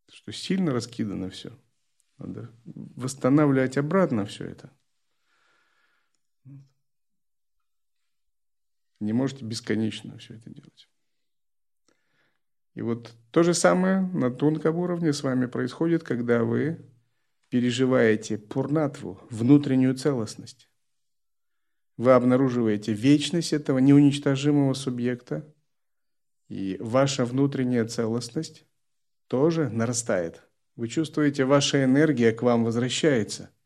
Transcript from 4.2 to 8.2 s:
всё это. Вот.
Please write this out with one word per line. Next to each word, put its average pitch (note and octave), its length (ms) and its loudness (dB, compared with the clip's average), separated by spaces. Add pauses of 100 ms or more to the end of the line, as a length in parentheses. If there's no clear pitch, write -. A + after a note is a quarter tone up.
всё - 180 -12
это. - 260 -16 (1700)
Вот. C#3 160 -20 (2500)